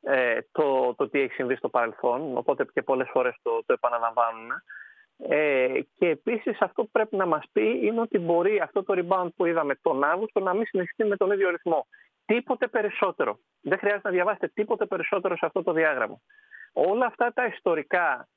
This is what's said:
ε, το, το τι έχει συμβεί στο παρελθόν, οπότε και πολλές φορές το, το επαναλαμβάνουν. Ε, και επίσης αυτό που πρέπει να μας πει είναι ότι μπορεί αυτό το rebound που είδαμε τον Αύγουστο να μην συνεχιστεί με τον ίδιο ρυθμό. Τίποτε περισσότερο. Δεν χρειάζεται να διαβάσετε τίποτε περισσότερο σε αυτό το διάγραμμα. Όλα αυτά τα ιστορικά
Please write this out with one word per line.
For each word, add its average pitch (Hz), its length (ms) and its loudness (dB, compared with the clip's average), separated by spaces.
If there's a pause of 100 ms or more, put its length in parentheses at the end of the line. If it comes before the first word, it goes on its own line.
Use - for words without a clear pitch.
ε, 123 340 0 (140)
το, 131 420 2
το 127 140 -2
τι 139 120 0
έχει 131 120 0
συμβεί 127 220 -2
στο 123 140 -6
παρελθόν, 123 680 -2
οπότε 127 360 0
και 131 100 -2
πολλές 131 300 0
φορές 127 300 0
το, 113 240 -2
το - 60 2
επαναλαμβάνουν. 117 800 0 (760)
Ε, 135 520 2 (140)
και 180 140 2
επίσης 208 520 -2
αυτό - 220 -2
που 220 80 -4
πρέπει 220 260 0
να 190 100 2
μας 160 260 0
πει 220 340 2
είναι 226 140 0
ότι 226 180 0
μπορεί 175 420 2
αυτό 175 220 -2
το 196 140 -2
rebound 180 400 0
που 185 80 -2
είδαμε 160 380 0
τον 143 220 2
Αύγουστο 190 360 0
να 185 140 -2
μην 226 120 -2
συνεχιστεί 185 380 -4
με 202 120 0
τον 196 140 0
ίδιο 196 200 2
ρυθμό. 170 360 -2 (380)
Τίποτε 240 420 0
περισσότερο. 190 720 -2 (220)
Δεν 180 180 -2
χρειάζεται 202 300 -2
να 185 60 -2
διαβάσετε 180 340 0
τίποτε 214 380 -2
περισσότερο 185 500 -2
σε 170 100 -2
αυτό 170 160 -2
το 175 100 0
διάγραμμα. 147 480 0 (520)
Όλα 202 340 2
αυτά 240 260 0
τα 247 140 -2
ιστορικά 160 920 0